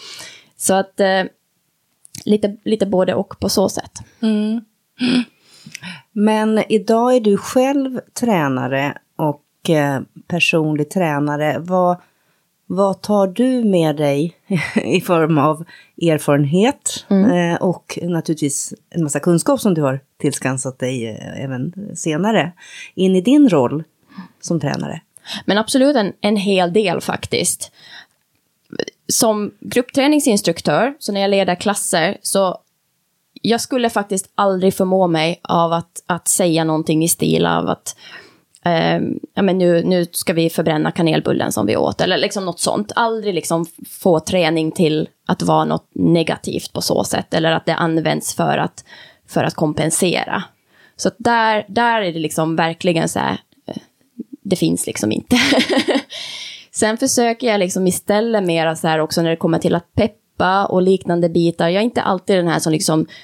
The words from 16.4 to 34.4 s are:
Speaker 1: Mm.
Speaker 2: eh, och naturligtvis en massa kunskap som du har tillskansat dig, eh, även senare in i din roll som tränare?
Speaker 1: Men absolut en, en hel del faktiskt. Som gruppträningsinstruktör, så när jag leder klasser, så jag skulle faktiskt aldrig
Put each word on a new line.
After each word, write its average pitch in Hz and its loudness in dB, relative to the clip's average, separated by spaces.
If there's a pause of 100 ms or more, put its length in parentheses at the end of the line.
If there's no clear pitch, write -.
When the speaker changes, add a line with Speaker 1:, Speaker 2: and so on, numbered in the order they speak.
Speaker 1:
Mm. 196 4 (200)
Speaker 2:
eh, 170 -2
och - -4
naturligtvis 160 -4 (160)
en 170 -2
massa 147 -2
kunskap 175 2
som 196 2
du 156 0
har 139 0 (200)
tillskansat 135 -4
dig, 127 -4
eh, 104 -12
även 135 -6 (220)
senare 170 0 (440)
in 190 2
i 185 2
din 277 6
roll 143 2 (580)
som 170 -2
tränare? 143 -6 (440)
Speaker 1:
Men 196 0
absolut 262 2
en, 214 0
en 208 2
hel 185 0
del 175 0
faktiskt. - -4 (1400)
Som 214 0
gruppträningsinstruktör, 240 0
så - -8
när 202 -2
jag 196 0
leder 190 2
klasser, 185 -2
så 190 0 (840)
jag 233 0
skulle 240 0
faktiskt 202 -4
aldrig 190 2